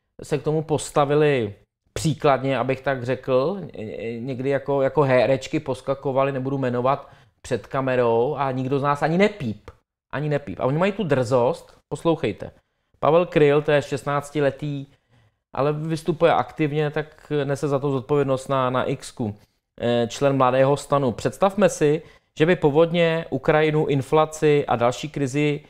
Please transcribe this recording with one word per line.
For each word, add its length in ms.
se 140
k 60
tomu 180
postavili 920
příkladně, 640
abych 240
tak 220
řekl. 580
Ně-, 440
někdy 280
jako, 320
jako 200
herečky 580
poskakovali, 720
nebudu 260
jmenovat, 520
před 260
kamerou 680
a 160
nikdo 280
z 40
nás 180
ani 160
nepíp. 540
Ani 180
nepíp. 300
A 60
oni 120
mají 140
tu 120
drzost, 720
poslouchejte. 600
Pavel 260
Kryl, 360
to 100
je 100
šestnáctiletý, 1040
ale 200
vystupuje 600
aktivně, 580
tak 400
nese 240
za 120
to 120
zodpovědnost 560
na, 220
na 140
X-ku. 520
Eh, 260
člen 300
mladého 400
stanu. 340
Představme 580
si, 320
že 80
by 100
povodně, 720
Ukrajinu, 560
inflaci 800
a 100
další 340
krizi 600